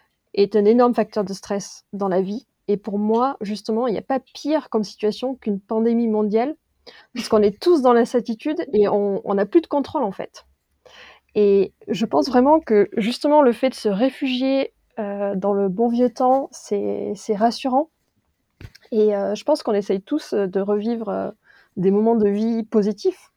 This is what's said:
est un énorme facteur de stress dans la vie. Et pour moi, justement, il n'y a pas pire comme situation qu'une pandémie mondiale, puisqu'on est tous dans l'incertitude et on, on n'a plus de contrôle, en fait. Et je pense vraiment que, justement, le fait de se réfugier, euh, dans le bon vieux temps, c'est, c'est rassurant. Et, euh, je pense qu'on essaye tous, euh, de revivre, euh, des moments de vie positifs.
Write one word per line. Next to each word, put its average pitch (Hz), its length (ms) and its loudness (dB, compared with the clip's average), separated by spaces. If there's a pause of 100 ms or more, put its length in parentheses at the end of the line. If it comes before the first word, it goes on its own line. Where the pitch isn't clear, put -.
(340)
est 202 220 0
un 208 100 4
énorme 240 280 4
facteur 214 300 -2
de 190 100 -8
stress - 600 -10
dans 196 140 -4
la 185 140 0
vie. 202 240 -6 (220)
Et 208 100 0
pour 202 220 -6
moi, 226 420 0
justement, 214 460 -4
il 233 40 -2
n'y 185 80 -2
a 185 40 -12
pas 269 160 -4
pire 294 500 -6
comme 220 140 -2
situation 214 520 -6
qu'une 202 240 -6
pandémie 226 480 0
mondiale, 214 480 0 (580)
puisqu'on 220 280 0
est 208 180 0
tous 349 220 4
dans 247 120 4
l'incertitude 240 800 -2
et 208 140 4
on, 202 360 -2
on 202 120 -2
n'a 196 100 0
plus 320 160 2
de - 60 -14
contrôle, 285 360 -2
en 196 80 -2
fait. - 340 -14 (920)
Et 202 380 4 (140)
je 214 180 -2
pense 285 240 0
vraiment 262 300 4
que, 214 360 2
justement, 285 460 2
le 247 100 6
fait 262 180 0
de 254 60 -8
se - 140 -4
réfugier, 269 840 -2 (260)
euh, 202 360 -4
dans 196 180 -2
le 202 140 0
bon 220 220 0
vieux 240 200 2
temps, 254 420 0
c'est, 202 640 -6
c'est 208 200 -4
rassurant. 247 540 0 (1000)
Et, 214 240 2
euh, 202 200 -2
je 214 80 -12
pense 302 180 0
qu'on 233 120 -2
essaye 202 280 -2
tous, - 320 -6
euh, 202 140 0
de 190 140 -2
revivre, 208 480 -4
euh, 190 220 -4 (440)
des 190 160 2
moments 220 240 2
de 214 140 2
vie 220 340 -2
positifs. 214 720 -2